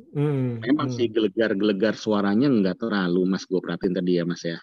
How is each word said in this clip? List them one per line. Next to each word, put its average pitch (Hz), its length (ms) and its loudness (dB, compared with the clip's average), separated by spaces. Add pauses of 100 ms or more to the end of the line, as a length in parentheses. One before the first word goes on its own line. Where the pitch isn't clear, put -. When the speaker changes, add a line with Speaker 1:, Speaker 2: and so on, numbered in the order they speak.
(140)
Speaker 1:
Hmm. 135 480 -2
Speaker 2:
Memang 131 240 -2
Speaker 1:
Hmm. 127 80 -4
Speaker 2:
sih 117 160 0
gelegar-gelegar 104 880 2
suaranya 107 480 2
nggak 98 320 2
terlalu, 92 480 0
Mas. 95 160 -2
Gue 92 160 -2
perhatiin 87 400 -2
tadi 90 160 0
ya, 85 80 2
Mas, 85 240 -4
ya. 82 160 -6